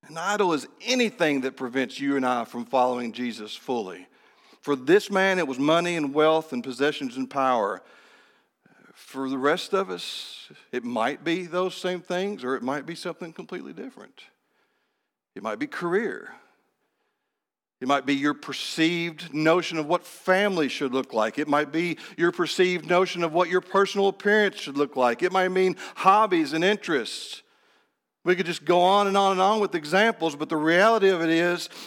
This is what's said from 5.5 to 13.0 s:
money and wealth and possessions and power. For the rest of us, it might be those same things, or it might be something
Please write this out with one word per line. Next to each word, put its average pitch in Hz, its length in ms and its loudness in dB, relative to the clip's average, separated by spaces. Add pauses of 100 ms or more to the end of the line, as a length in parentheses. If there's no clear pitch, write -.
money 170 380 2
and 147 180 -2
wealth 156 380 4
and 123 100 -6
possessions 131 540 -2
and 131 140 -6
power. 120 520 0 (1120)
For 135 360 -8
the 135 80 -4
rest - 360 0
of 190 160 0
us, - 640 -12 (220)
it 123 100 -4
might 120 400 -4
be 170 220 -4
those 175 300 -4
same 180 260 -6
things, 185 420 -6
or 123 100 -2
it 117 80 -4
might 135 240 -6
be - 100 -10
something 170 360 -12